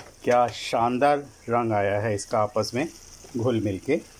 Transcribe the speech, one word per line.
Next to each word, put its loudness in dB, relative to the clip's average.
क्या 4
शानदार 0
रंग 0
आया 2
है -2
इसका -4
आपस 0
में -2
घुल 0
मिल -4
के। -2